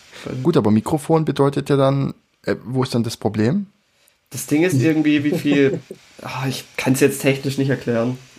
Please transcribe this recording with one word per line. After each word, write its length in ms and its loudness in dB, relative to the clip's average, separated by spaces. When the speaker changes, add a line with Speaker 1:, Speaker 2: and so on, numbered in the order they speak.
Speaker 1:
Gut, 140 2
aber 140 4
Mikrofon 560 2
bedeutet 420 -2
ja 80 4
dann, 380 0
äh, 200 -2
wo 180 -2
ist 120 -4
dann 80 2
das 160 -6
Problem? 480 0
Speaker 2:
Das 160 -10
Ding 160 0
ist 180 2
irgendwie, 440 2
wie 140 0
viel, 420 2
Speaker 1:
<laughs> 200 -20
Speaker 2:
ah, 260 -8
ich 160 -6
kann's 220 0
jetzt 200 2
technisch 380 -2
nicht 100 0
erklären. 480 -2